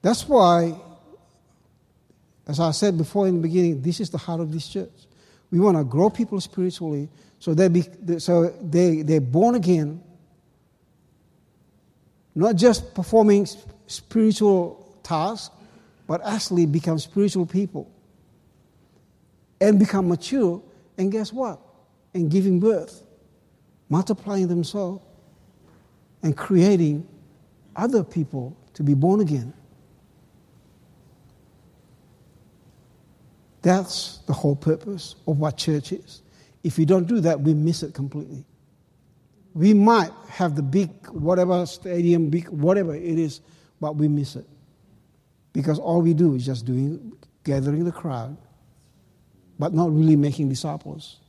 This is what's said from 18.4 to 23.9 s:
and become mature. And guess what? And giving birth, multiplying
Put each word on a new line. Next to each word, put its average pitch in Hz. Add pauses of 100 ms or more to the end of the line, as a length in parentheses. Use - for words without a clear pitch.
and 202
become 196
mature. 175 (340)
And 190
guess 214
what? 233 (540)
And 165
giving 185
birth, 196 (840)
multiplying 190